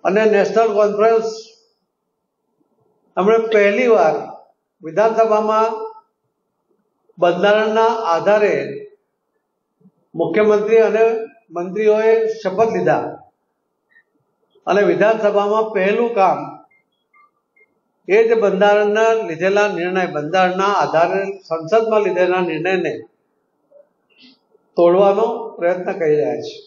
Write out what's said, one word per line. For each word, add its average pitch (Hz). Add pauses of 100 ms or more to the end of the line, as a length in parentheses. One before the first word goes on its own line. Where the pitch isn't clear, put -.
અને 196
નેશનલ 208
કોન્ફરન્સ 214 (1900)
હમણે 208
પહેલી 214
વાર 170 (680)
વિધાનસભામાં 214 (1400)
બંધારણના 208 (180)
આધારે 190 (1600)
મુખ્યમંત્રી 208
અને 214 (460)
મંત્રીઓએ 214 (160)
શપથ 208
લીધા 160 (1600)
અને 190
વિધાનસભામાં 208
પહેલું 220
કામ 175 (1700)
એ 220
જ 226
બંધારણના 208 (140)
લીધેલા 185
નિર્ણય, 180
બંધારણના 180
આધારે 170 (200)
સંસદમાં 214
લીધેલા 180
નિર્ણયને 165 (1800)
તોડવાનો 196 (280)
પ્રયત્ન 175
કરી 156
રહ્યા 147
છે. 147 (140)